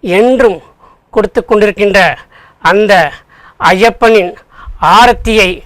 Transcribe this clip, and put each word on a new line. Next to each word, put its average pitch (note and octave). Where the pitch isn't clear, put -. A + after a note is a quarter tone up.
என்றும் G#3+
கொடுத்து A3
கொண்டிருக்கின்ற G3+
அந்த F#3
ஐயப்பனின் G#3
ஆரத்தியை G#3+